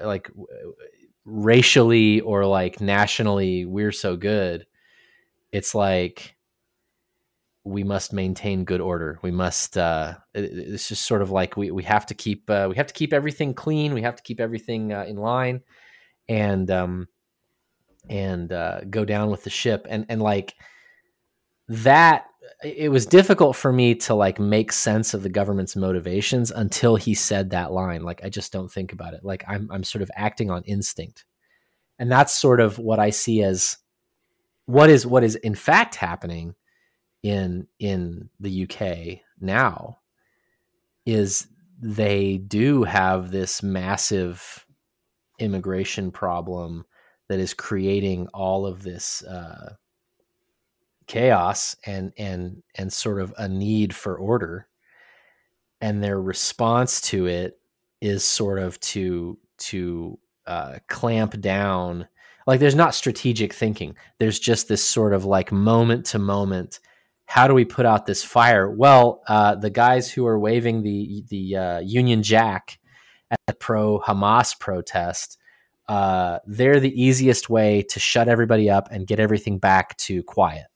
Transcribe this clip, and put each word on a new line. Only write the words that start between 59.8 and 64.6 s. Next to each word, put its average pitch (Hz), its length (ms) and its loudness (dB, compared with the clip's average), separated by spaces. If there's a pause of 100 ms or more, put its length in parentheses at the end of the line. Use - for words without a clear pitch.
uh, 76 320 -8 (100)
clamp 110 520 -2
down. 95 680 -2 (380)
Like, 131 120 4
there's 143 160 6
not 156 200 4
strategic 113 580 -2
thinking. 104 440 -4 (220)
There's 110 200 0
just - 280 0